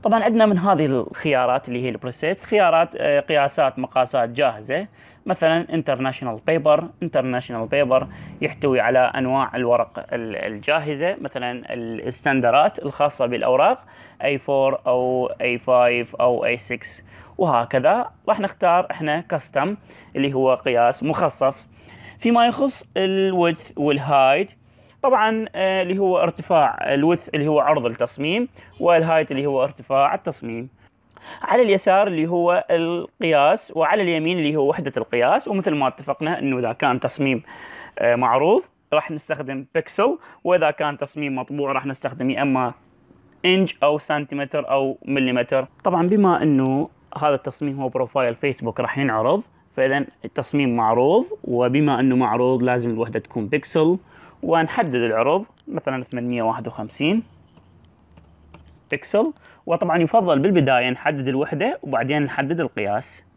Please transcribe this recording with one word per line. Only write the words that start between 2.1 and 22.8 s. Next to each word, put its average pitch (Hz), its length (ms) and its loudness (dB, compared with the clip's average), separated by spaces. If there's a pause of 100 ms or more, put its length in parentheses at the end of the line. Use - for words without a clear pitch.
خيارات، 175 560 2
آه، 143 240 2
قياسات 143 580 0
مقاسات 127 500 0
جاهزة، 127 580 -2 (400)
مثلًا 165 480 0
انترناشونال 131 720 -4
بيبر. 156 380 2 (180)
انترناشونال 127 640 -4
بيبر 135 400 2 (340)
يحتوي 139 400 0
على 123 180 2
أنواع 127 580 0
الورق 120 420 0 (140)
ال-، 113 240 -6
الجاهزة، 147 840 -4
مثلًا 123 540 -8
الاستندرات 123 1040 0
الخاصة 143 480 -2
بالأوراق، 127 580 0 (400)
إيه 139 140 0
فور 135 480 0
أو 127 540 -2
إيه 120 180 -2
فايف 120 580 2
أو 123 280 0
إيه 120 120 0
سكس، - 460 -12 (360)
وهكذا. 143 720 2 (180)
راح 208 120 0
نختار 180 500 0
إحنا 156 300 -4
كاستم 165 560 -4 (400)
اللي 139 180 -2
هو 131 200 4
قياس 120 480 0
مخصص. 139 680 -2 (500)
فيما 233 280 2
يخص 262 380 -2 (120)